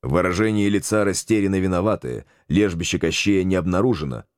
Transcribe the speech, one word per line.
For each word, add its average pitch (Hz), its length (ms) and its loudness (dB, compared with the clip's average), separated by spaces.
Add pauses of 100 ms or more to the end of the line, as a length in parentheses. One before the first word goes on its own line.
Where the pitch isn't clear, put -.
Выражение 104 640 0
лица 101 380 0
растерянно 98 560 0
виноватое, 90 640 -2 (240)
лежбище 87 500 0
Кощея 92 460 0
не 92 100 0
обнаружено 87 720 -2 (120)